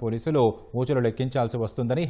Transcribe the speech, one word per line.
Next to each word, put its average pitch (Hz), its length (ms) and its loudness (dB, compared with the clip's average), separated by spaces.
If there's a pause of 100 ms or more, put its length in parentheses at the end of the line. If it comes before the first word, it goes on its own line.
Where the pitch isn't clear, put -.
పోలీసులు 117 400 2 (380)
ఊచలు 127 260 2
లెక్కించాల్సి 123 580 -2
వస్తుందని 127 440 -2